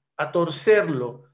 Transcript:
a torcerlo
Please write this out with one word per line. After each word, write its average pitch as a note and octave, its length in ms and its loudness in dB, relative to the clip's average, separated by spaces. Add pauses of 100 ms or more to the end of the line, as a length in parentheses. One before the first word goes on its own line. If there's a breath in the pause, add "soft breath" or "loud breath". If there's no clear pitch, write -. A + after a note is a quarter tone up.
(180)
a D#3 140 -6
torcerlo E3 920 0 (100)